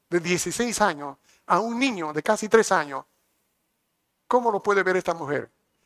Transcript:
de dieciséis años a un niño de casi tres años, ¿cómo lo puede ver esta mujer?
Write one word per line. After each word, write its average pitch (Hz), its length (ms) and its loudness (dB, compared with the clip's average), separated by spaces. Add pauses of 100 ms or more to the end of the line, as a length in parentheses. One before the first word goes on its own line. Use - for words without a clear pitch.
(100)
de 175 100 0
dieciséis 180 640 -2
años 143 340 -2 (300)
a 175 140 4
un 233 180 -4
niño 202 340 -2
de 151 100 -4
casi 214 280 0
tres 220 220 6
años, 143 340 -2 (1200)
¿cómo 240 220 2
lo 202 120 -2
puede 196 200 2
ver 185 160 2
esta 175 160 -2
mujer? 143 360 -6 (360)